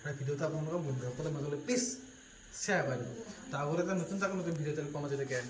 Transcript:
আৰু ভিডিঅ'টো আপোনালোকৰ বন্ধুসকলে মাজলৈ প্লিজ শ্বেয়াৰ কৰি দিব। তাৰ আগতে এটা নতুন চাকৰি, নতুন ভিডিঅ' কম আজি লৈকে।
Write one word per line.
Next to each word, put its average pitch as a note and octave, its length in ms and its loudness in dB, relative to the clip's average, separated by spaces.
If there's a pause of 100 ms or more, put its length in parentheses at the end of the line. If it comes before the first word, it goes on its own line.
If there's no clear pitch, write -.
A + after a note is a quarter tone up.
আৰু D3+ 160 -2
ভিডিঅ'টো C#3 280 0
আপোনালোকৰ D#3 400 0
বন্ধুসকলে B2+ 480 0
মাজলৈ C#3+ 300 0
প্লিজ B3 180 4 (760)
শ্বেয়াৰ F3+ 260 4
কৰি B2+ 120 2
দিব। - 120 -4 (400)
তাৰ C#3+ 120 0
আগতে D#3+ 220 2
এটা F#3+ 160 2
নতুন F#3+ 200 0
চাকৰি, G3 200 2
নতুন E3 180 2
ভিডিঅ' D3 340 0
কম D3 140 -2
আজি C#3 140 2
লৈকে। C3 180 2 (100)